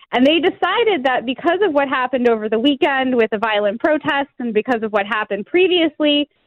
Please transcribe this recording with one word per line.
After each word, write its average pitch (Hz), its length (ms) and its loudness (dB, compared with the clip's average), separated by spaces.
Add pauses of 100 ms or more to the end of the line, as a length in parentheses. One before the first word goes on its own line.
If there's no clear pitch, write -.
(120)
And 247 120 2
they 320 140 4
decided 370 680 0
that 247 220 -2
because 330 360 -2
of 370 100 2
what 277 160 0
happened 254 400 0
over 220 200 0
the 220 120 -2
weekend 262 560 0
with 220 160 2
the 220 60 -4
violent 208 420 -2
protests 302 580 -2
and 240 160 -6
because 220 300 -2
of 208 80 -6
what 202 140 0
happened 214 400 -4
previously 320 840 0 (180)